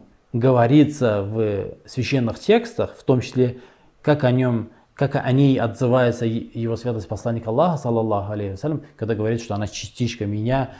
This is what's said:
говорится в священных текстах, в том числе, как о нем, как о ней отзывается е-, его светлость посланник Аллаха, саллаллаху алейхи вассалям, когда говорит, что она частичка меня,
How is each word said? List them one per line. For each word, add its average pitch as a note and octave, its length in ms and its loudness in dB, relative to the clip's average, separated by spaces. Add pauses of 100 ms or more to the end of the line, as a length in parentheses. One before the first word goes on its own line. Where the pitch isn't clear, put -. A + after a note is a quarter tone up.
(340)
говорится B2 880 4
в G#2 520 -4 (100)
священных A#2+ 540 -2
текстах, G#3+ 580 0
в - 60 -20
том B2+ 180 4
числе, B2 360 0 (440)
как D3 220 0
о B2+ 80 4
нем, B2 380 0 (260)
как C#3 200 -2
о C3 160 -2
ней C3+ 280 4
отзывается A#2+ 680 2
е-, A2+ 280 -4
его A2+ 220 -4
светлость A2 320 -6
посланник A#2 400 -6
Аллаха, D3+ 300 0
саллаллаху A2 560 -2
алейхи G2+ 180 -6
вассалям, C#3+ 300 -6 (160)
когда A2 180 -4
говорит, A2 260 -2
что G#2 140 -6
она G#2 120 -4
частичка - 580 -6
меня, A#2 540 -2